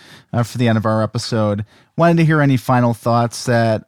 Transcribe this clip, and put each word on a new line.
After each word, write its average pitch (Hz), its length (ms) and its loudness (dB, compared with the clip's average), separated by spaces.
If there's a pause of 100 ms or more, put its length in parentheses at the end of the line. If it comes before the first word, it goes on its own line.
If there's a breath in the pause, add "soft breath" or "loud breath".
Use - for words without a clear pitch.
(320 loud breath)
uh, 120 100 -2
for 117 160 -6
the 120 100 0
end 110 100 2
of 107 80 -2
our 110 160 0
episode. 107 600 -2 (320 soft breath)
Wanted 170 220 2
to 165 60 4
hear 156 160 2
any 139 160 2
final 123 380 0
thoughts 117 520 -2
that 113 420 0